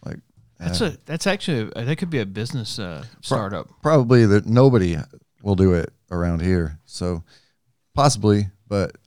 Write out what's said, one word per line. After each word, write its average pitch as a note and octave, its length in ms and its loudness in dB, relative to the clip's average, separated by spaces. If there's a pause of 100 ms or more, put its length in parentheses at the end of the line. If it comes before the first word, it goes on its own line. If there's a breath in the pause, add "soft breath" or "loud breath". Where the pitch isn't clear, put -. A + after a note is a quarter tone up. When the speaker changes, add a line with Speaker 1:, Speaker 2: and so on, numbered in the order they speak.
Speaker 1:
Like, - 140 -12 (400)
Speaker 2:
That's F3 220 -6
Speaker 1:
yeah. G#3+ 80 -2
Speaker 2:
a, C#3+ 80 -10 (100)
that's D#3+ 220 -6
actually C#3+ 480 -4
a, A#2 80 -8
that D3 140 -2
could F3 120 -8
be D3+ 80 -4
a G#2+ 80 -4
business, G#2+ 540 -8
uh, E2 320 -12
Speaker 1:
Pro-, - 100 -20
Speaker 2:
startup. F#2+ 460 -4 (140)
Speaker 1:
probably B2+ 440 6
that G2+ 200 4
nobody A2+ 500 4 (480)
will G2+ 100 0
do F#2 200 4
it - 180 -2 (180)
around E2+ 320 -2
here. E2+ 440 -2
So F2+ 360 -8 (720 soft breath)
possibly, G#2 540 2 (180)
but G2+ 300 -4 (100)